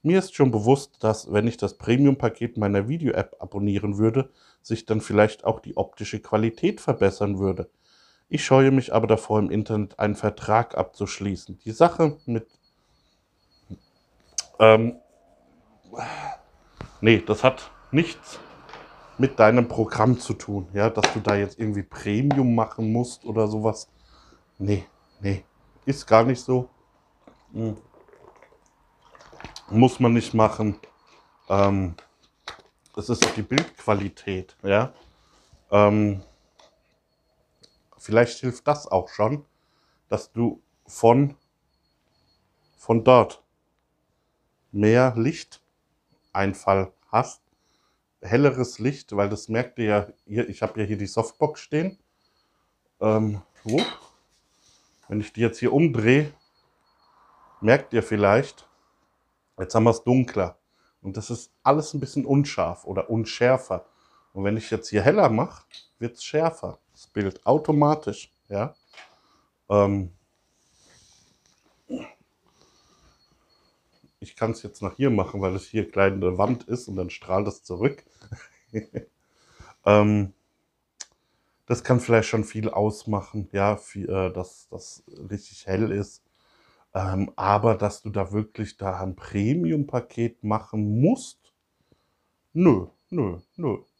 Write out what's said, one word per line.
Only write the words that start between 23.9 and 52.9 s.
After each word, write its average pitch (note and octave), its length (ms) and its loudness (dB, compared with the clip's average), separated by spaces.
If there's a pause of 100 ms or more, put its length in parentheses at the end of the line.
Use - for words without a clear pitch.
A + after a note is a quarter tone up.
Nee, G2 280 -2 (340)
nee, G2 240 -4 (420)
ist C#3 220 -6
gar A2 160 8
nicht B2 180 0
so. B2+ 280 -2 (840)
Hm. A2 240 -6 (2000)
Muss B2 280 6
man A#2+ 140 4
nicht A#2 200 -2
machen. G#2+ 460 0 (680)
Ähm, G2 460 2 (1000)
das - 140 -10
ist - 260 0
die A2+ 60 -6
Bildqualität, G2 1200 -4
ja. G#2 300 0 (760)
Ähm, G#2 540 4 (1700)
vielleicht A#2 420 2
hilft B2+ 300 -4
das - 180 -2
auch F#2 220 0
schon, B2+ 340 -2 (640)
dass - 240 -6
du A#2 300 -4 (260)
von, C3 480 4 (1400)
von A#2 260 0
dort A#2+ 400 6 (1300)
mehr A2+ 460 4
Lichteinfall - 1800 -4 (160)
hast, - 320 -2 (800)
helleres B2+ 580 0
Licht, B2+ 360 -6
weil G2+ 140 0
das G#2 180 -8
merkt A#2+ 320 -6
ihr A2+ 60 -2
ja, G#2 220 0 (180)
hier, A2 240 -6
ich - 120 -10
hab G#2+ 140 -6
ja A2 80 -4
hier G2+ 140 -6
die G2+ 100 -8
Softbox - 540 -4
stehen. E3+ 360 -4 (1000)